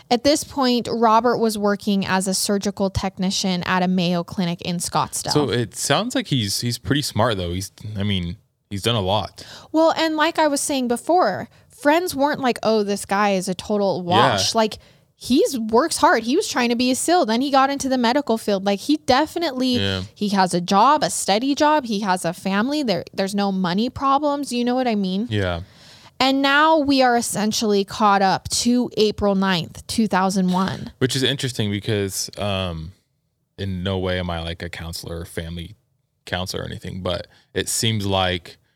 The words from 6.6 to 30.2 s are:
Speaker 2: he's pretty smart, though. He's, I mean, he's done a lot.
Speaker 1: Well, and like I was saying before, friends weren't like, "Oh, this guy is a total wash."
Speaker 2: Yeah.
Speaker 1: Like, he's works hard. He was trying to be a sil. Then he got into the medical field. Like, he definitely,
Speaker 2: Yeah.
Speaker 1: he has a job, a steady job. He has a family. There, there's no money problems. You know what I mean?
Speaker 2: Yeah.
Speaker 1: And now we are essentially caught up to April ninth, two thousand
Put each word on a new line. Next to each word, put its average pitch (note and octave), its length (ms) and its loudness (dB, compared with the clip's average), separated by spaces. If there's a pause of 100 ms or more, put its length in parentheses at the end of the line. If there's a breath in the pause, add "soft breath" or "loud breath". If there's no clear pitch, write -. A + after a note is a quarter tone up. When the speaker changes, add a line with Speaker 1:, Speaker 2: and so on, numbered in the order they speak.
Speaker 2:
he's A#2+ 180 -4
pretty C#3 240 -2
smart, A2 340 0
though. F2 160 -4
He's, F#2+ 200 -6 (240)
I G2 80 -4
mean, F2+ 320 -2 (340)
he's G2 120 -8
done A#2 140 0
a A2 40 0
lot. F#2+ 440 -2 (280 loud breath)
Speaker 1:
Well, D#4+ 240 4
and D#4+ 200 0
like D#4+ 220 0
I D#4+ 100 4
was C#4+ 120 -2
saying C4 280 -2
before, A#3+ 600 0 (200 soft breath)
friends E4 460 0
weren't C#4+ 260 0
like, B3+ 220 0
"Oh, A3 220 2
this G3+ 200 -4
guy G3+ 280 2
is F#3 160 -2
a F#3 60 -2
total G3 480 -2
wash." F#3 520 2
Speaker 2:
Yeah. A3+ 40 0
Speaker 1:
Like, A3 200 0 (400 soft breath)
he's D4 400 2
works A3+ 380 2
hard. D4 280 4
He B3 120 0
was G#4+ 100 0
trying B3 220 0
to A#3+ 80 0
be B3 140 2
a B3+ 40 2
sil. E4+ 300 2
Then A3+ 160 0
he C#4 100 -2
got C4+ 200 4
into C#4 180 -4
the C4 80 0
medical A#3+ 400 2
field. G3 300 -2
Like, G3+ 140 0
he D4+ 180 0
definitely, C4 800 0
Speaker 2:
Yeah. G2 240 0 (120)
Speaker 1:
he G#3 160 -4
has F#3+ 220 2
a F3 80 0
job, A3+ 420 4
a E3+ 60 2
steady A#3+ 460 0
job. D4+ 320 2
He G#3 140 -2
has F#3 260 0
a E3+ 80 -2
family. A#3 480 -2
There, G#3 200 0 (120)
there's G3 200 -2
no G3+ 160 0
money F#3+ 380 0
problems. C#4 640 0
You A#3+ 100 -2
know B3 120 0
what B3+ 120 0
I A#3 80 0
mean? G3 360 -2
Speaker 2:
Yeah. F#2 300 0 (600 loud breath)
Speaker 1:
And C4+ 220 2
now D4 340 4
we C#4 240 4
are B3 160 4
essentially G#3+ 640 0
caught G3 380 2
up F#3+ 300 2
to A#3+ 480 2
April G#3 360 2
ninth, F#3+ 520 -2
two A3 200 0
thousand F#3+ 440 2